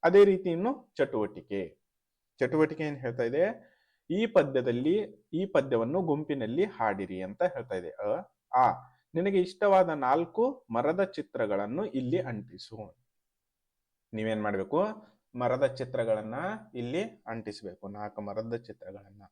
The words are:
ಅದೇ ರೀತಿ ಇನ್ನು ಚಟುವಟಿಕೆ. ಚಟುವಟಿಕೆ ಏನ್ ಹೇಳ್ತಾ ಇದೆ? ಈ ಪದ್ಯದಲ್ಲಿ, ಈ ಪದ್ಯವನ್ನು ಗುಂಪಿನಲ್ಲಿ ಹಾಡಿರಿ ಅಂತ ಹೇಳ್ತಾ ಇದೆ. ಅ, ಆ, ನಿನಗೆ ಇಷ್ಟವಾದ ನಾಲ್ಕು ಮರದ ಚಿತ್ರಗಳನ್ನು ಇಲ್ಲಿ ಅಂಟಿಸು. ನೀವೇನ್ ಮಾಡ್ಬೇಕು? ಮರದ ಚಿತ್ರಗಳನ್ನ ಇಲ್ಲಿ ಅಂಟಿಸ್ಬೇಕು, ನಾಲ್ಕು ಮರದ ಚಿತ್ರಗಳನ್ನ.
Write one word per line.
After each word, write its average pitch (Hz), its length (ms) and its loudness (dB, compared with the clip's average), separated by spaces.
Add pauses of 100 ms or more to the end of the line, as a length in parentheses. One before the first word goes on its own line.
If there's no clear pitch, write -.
ಅದೇ 190 220 10
ರೀತಿ 185 240 4
ಇನ್ನು 196 480 -2
ಚಟುವಟಿಕೆ. 101 800 -2 (640)
ಚಟುವಟಿಕೆ 156 440 2
ಏನ್ 147 140 -4
ಹೇಳ್ತಾ 123 260 -4
ಇದೆ? 160 500 -2 (360)
ಈ 202 160 0
ಪದ್ಯದಲ್ಲಿ, 143 1080 2
ಈ 175 120 -2
ಪದ್ಯವನ್ನು 135 560 0
ಗುಂಪಿನಲ್ಲಿ 147 640 -2
ಹಾಡಿರಿ 98 560 -4
ಅಂತ 98 220 -4
ಹೇಳ್ತಾ 131 320 -4
ಇದೆ. 87 140 -6
ಅ, 113 420 -6 (240)
ಆ, 127 360 2 (240)
ನಿನಗೆ 190 260 2
ಇಷ್ಟವಾದ 190 480 4
ನಾಲ್ಕು 160 800 0
ಮರದ 143 340 0
ಚಿತ್ರಗಳನ್ನು 113 840 -4
ಇಲ್ಲಿ 131 340 -2
ಅಂಟಿಸು. 107 760 -10 (1160)
ನೀವೇನ್ 110 300 -2
ಮಾಡ್ಬೇಕು? 139 680 -4 (220)
ಮರದ 127 320 0
ಚಿತ್ರಗಳನ್ನ 113 680 -4 (380)
ಇಲ್ಲಿ 127 300 -4
ಅಂಟಿಸ್ಬೇಕು, 107 840 -12
ನಾಲ್ಕು 104 340 -10
ಮರದ 110 360 -6
ಚಿತ್ರಗಳನ್ನ. 98 760 -16